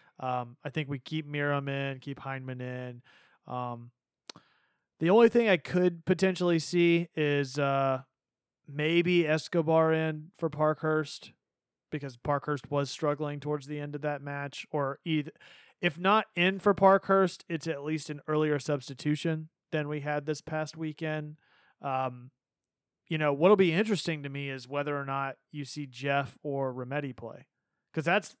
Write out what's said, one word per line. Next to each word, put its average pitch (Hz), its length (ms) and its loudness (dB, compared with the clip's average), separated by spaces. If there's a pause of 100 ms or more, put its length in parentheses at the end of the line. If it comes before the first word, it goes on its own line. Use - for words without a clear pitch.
(180)
Um, 123 460 -4
I 147 60 -8
think 139 180 -4
we 139 120 -6
keep 156 300 -6
Miram 143 400 -2
in, 139 300 -4
keep 139 200 -12
Heineman 131 420 -8
in. 127 400 -10 (520)
Um, 120 380 -8 (1080)
the 165 80 2
only 226 180 8
thing 233 220 4
I 180 80 6
could 175 480 0
potentially 180 540 2
see 170 580 2
is, 143 420 0
uh, 139 440 0 (640)
maybe 165 600 2
Escobar 160 640 2
in 160 460 -2
for 165 120 -2
Parkhurst, 151 840 -2 (560)
because 135 280 -8
Parkhurst 143 520 -2
was 143 220 0
struggling 147 480 -2
towards 147 280 -6
the 147 120 -8
end 147 160 -8
of 143 60 -8
that 147 200 -4
match, 143 500 -8
or 139 340 -2
either, 156 260 0 (480)
if 175 180 0
not 196 280 4 (100)
in 185 240 2
for 202 140 4
Parkhurst, 190 720 4
it's 165 200 -4
at 143 160 -4
least 156 260 -4
an 147 180 -6
earlier 151 320 2
substitution 151 880 -2 (240)
than 151 160 -2
we 151 140 -6
had 147 240 -2
this 151 160 -4
past 156 340 -6
weekend. 156 640 -6 (440)
Um, 131 500 -4 (760)
you 160 100 -4
know, 151 140 2
what'll 165 240 6
be 185 160 6
interesting 175 520 0
to 143 60 -8
me 139 200 -6
is 127 180 -8
whether 143 320 -2
or 139 60 -6
not 135 320 -4 (120)
you 147 140 -8
see 143 220 -10
Jeff 139 580 -2
or 139 300 -2
Remedi 127 420 -6
play, 117 300 -14 (480)
'cause 156 100 -2
that's, 180 360 0